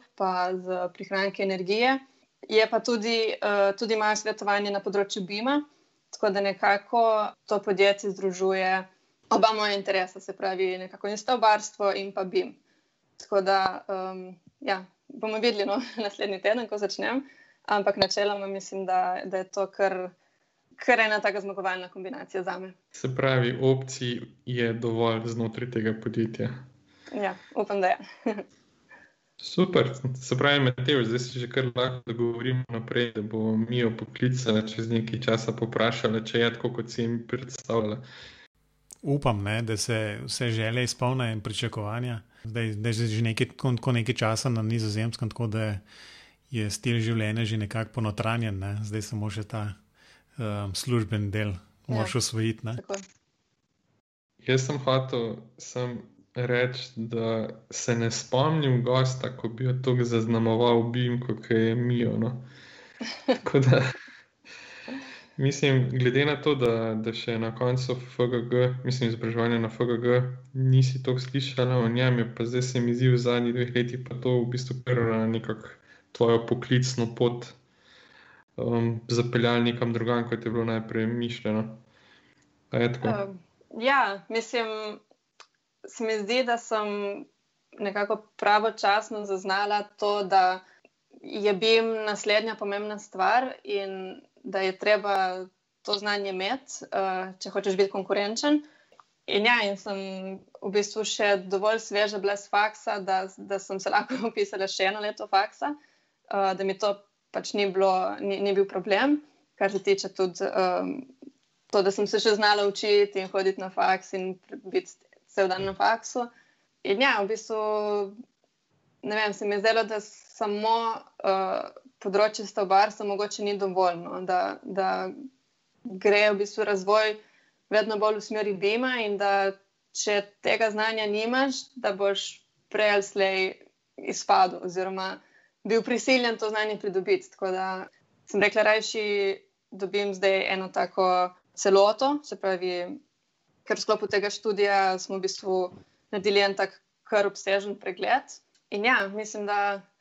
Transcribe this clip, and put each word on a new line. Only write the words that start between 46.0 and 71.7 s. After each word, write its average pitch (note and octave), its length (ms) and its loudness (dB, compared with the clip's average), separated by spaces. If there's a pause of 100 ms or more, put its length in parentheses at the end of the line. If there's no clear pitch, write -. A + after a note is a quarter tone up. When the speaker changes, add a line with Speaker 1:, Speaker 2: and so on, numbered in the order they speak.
Speaker 3:
je G#2+ 220 -2
stil A#2 300 0
življenja A2 460 0
že A2 120 -2
nekako G#2+ 340 -4
ponotranjen, A2 640 -2
ne. G2 220 -4
Zdaj G#2+ 240 -4
samo G#2 260 -4
še G#2 140 -6
ta, G#2 320 -6 (580)
ehm, G#2 400 -4
službeni G#2+ 560 0
del G#2 240 -2 (300)
moraš A2 320 -2
Speaker 1:
Ja. - 20 2
Speaker 3:
osvojiti, A2 480 -2
ne. A2+ 100 -6
Speaker 1:
Tako. G3 200 -8 (1500)
Speaker 2:
Jaz C3 200 2
sem D3 140 -2
hotel C3 560 0 (200)
sem B2 440 -8 (320)
reči, B2 640 0
da A2+ 340 -4 (400)
se - 280 -2
ne A#2 140 2
spomnim C3+ 720 2
gosta, B2+ 500 0
ko - 180 -6
bi A#2+ 140 -6
jo B2+ 120 0
toliko B2+ 300 2
zaznamoval A#2 800 4
bim, B2 320 0
kot A#2 300 -6
je A2+ 260 4
Mijo, A#2+ 420 0
no. A2+ 180 0 (640)
Speaker 1:
<laughs> - 260 -10
Speaker 2:
Tako - 340 2
da, B2+ 200 8 (1500)
mislim, C3+ 560 2
glede B2+ 360 2
na D3 100 2
to, D3 180 2
da, B2 180 2 (220)
da A2 180 -2
še A2+ 260 -4
na A2+ 140 -2
koncu B2+ 440 0
F - 240 -14
G B2 240 2
G, B2 180 2 (180)
mislim, B2+ 300 0
izobraževanja A#2 500 0
na A2+ 80 0
F - 120 -10
G A#2+ 180 2
G, B2 220 4 (320)
nisi C3 500 6
toliko B2+ 200 -2
slišala B2+ 560 0